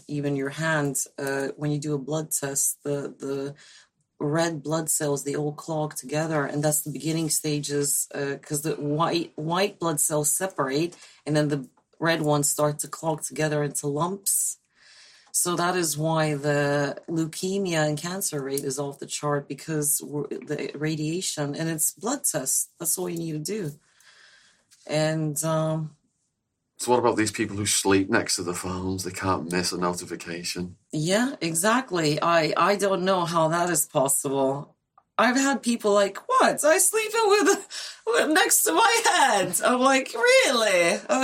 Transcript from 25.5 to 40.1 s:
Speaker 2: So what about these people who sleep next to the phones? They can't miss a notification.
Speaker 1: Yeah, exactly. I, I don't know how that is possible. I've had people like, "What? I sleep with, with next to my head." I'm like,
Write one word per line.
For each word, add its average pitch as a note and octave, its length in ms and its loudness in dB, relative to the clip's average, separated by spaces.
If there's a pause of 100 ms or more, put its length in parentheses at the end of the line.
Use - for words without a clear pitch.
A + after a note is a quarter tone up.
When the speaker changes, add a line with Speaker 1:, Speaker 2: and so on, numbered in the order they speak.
Speaker 2:
So - 120 -2
what B2 80 6
about A2+ 180 2
these G#2 140 2
people G2+ 260 -4
who G#2 100 -2
sleep G2 420 4
next A2 280 0
to G2 60 -4
the F2 120 -4
phones? F#2 500 -4
They F2+ 80 -8
can't F2+ 400 -2
miss F2+ 180 -2
a F2+ 80 -4
notification. F2 1000 -6 (160)
Speaker 1:
Yeah, G3 480 0
exactly. E3 800 0
I, E3 360 4
I F#3+ 200 4
don't F#3+ 280 0
know F#3 200 2
how D#3+ 240 2
that F3 220 0
is D#3+ 160 0
possible. C#3 880 0 (440)
I've A#3 180 4
had C4+ 260 2
people A3+ 300 0
like, G3+ 240 4 (120)
"What? B4 360 4
I D#4+ 140 6
sleep G#4+ 360 2
with, G4+ 800 2 (120)
with A4 240 2
next F4 340 4
to D#4 80 2
my A4+ 320 4
head." A#3 600 4
I'm B3 160 4
like, C4 340 4